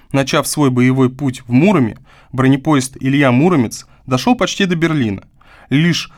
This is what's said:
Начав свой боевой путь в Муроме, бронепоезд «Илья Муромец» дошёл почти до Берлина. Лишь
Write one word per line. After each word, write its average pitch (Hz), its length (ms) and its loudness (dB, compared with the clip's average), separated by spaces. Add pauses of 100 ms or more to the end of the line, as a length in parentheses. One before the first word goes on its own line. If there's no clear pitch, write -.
(120)
Начав 139 340 0
свой 143 240 0
боевой 127 400 2
путь 131 360 -8
в 120 60 -8
Муроме, 143 460 2 (340)
бронепоезд 131 680 0
«Илья 135 340 0
Муромец» 139 540 0 (200)
дошёл 127 280 0
почти - 300 -2
до 180 120 -2
Берлина. 147 480 -2 (440)
Лишь 160 500 0